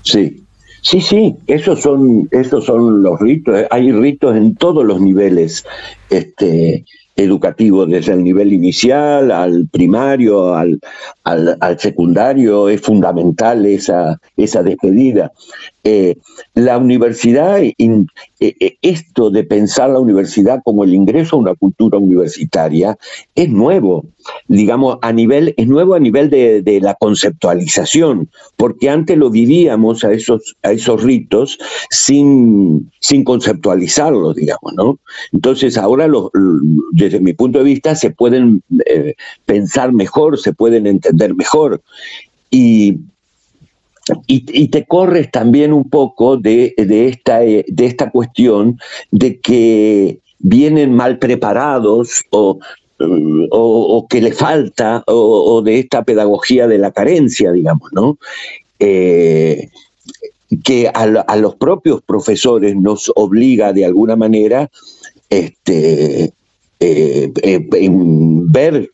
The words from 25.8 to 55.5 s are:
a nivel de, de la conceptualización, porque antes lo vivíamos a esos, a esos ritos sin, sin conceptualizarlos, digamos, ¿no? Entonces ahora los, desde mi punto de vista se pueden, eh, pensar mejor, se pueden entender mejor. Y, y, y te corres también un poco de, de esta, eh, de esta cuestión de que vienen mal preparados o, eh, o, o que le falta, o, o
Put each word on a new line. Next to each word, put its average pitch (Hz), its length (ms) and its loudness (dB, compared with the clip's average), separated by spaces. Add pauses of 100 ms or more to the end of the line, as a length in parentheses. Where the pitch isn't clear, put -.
a 175 40 2
nivel 139 300 2
de, 120 320 2
de 98 200 0
la 101 120 0
conceptualización, 101 1400 -2 (280)
porque 123 340 -2
antes 165 260 0
lo 139 140 2
vivíamos 113 720 2
a 104 100 0
esos, 110 480 -4
a 101 100 -2
esos 110 300 -2
ritos 127 560 0 (320)
sin, 120 1120 2
sin 139 240 0
conceptualizarlos, 95 1120 -2
digamos, - 400 -6
¿no? 135 240 -2 (340)
Entonces 127 460 -2
ahora 127 280 0
los, 117 220 0 (600)
desde 90 300 0
mi 92 120 0
punto 127 240 -2
de 135 80 2
vista 143 300 0
se - 160 -2
pueden, 120 500 2 (240)
eh, 73 300 -2 (320)
pensar 120 460 -2
mejor, 139 440 0
se 104 160 -4
pueden 113 320 0
entender 98 480 0
mejor. 131 480 -2 (680)
Y, 110 480 2 (1300)
y, 131 200 0
y - 220 0
te - 160 -4
corres 175 460 0
también 131 400 2
un 143 180 0
poco 131 460 0
de, 117 400 0
de 107 320 2
esta, 123 360 0
eh, 107 240 0
de - 180 0
esta 123 240 -4
cuestión 117 680 0 (320)
de 110 280 0
que 107 800 2 (200)
vienen 139 540 2
mal 123 260 0
preparados 120 1120 -2
o, 98 280 0 (400)
eh, 80 520 0
o, 113 460 2
o 107 100 -4
que 123 140 0
le 117 120 0
falta, 117 720 -2
o, - 80 0
o 113 480 2